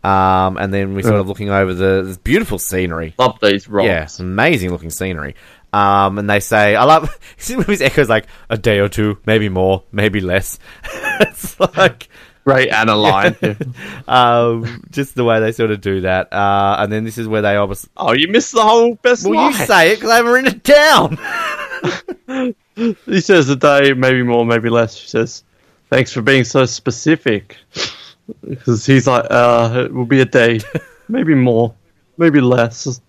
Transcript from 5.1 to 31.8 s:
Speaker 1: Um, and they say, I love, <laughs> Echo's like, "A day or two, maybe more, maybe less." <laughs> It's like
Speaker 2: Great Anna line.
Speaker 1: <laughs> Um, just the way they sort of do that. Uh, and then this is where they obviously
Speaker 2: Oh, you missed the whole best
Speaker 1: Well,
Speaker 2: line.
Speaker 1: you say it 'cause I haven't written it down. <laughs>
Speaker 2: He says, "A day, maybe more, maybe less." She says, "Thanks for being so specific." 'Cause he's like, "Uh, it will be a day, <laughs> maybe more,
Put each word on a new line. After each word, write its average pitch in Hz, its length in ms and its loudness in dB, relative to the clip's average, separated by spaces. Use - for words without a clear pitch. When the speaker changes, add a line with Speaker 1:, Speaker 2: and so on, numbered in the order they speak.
Speaker 1:
Um, 101 460 2
and 101 80 -4
they 104 120 0
say, 104 360 2
I 113 100 2
love, 156 300 2
<laughs> - 120 -12
Echo's 131 280 0
like, 110 160 0
"A 113 80 -4
day 104 220 0
or 101 100 0
two, 107 280 -4
maybe 107 220 0
more, 92 420 0
maybe 101 300 -2
less." 92 360 -4
<laughs> - 100 -16
It's - 380 -4
like - 500 -2
Speaker 2:
Great 131 260 2
Anna 110 240 2
line. 101 460 2
Speaker 1:
<laughs> - 680 -8
Um, 120 840 2
just 139 240 -6
the 123 80 -2
way 113 160 2
they 110 120 0
sort 110 200 -2
of 101 100 -4
do 95 200 -2
that. 92 300 -2
Uh, 98 480 0
and 104 120 -2
then 110 120 -4
this 113 140 -10
is 117 100 -8
where 107 140 -2
they 104 140 0
obviously 101 420 -4
Speaker 2:
Oh, - 140 -2
you 143 160 0
missed 208 260 0
the 226 80 2
whole 233 340 4
best 247 300 -2
Speaker 1:
Well, 196 140 0
Speaker 2:
line. 302 140 2
Speaker 1:
you 208 40 -6
say 190 360 4
it 220 80 -4
'cause 226 100 -2
I 226 60 4
haven't 240 140 2
written 262 220 2
it - 100 -16
down. 294 540 4
<laughs> 254 280 -4
Speaker 2:
He 185 160 0
says, 160 280 4
"A 143 60 0
day, 139 380 4
maybe 131 300 2
more, 120 220 2
maybe 117 240 0
less." 117 260 0
She - 120 -20
says, - 360 -4
"Thanks 131 220 0
for 123 100 -6
being 131 220 4
so 127 220 2
specific." 127 920 -4
'Cause 117 200 -2
he's 135 220 4
like, 123 220 2
"Uh, 120 560 2
it - 80 -10
will 127 120 -4
be 131 160 2
a 127 40 4
day, 117 340 2
<laughs> - 260 -20
maybe 214 260 0
more, 120 380 2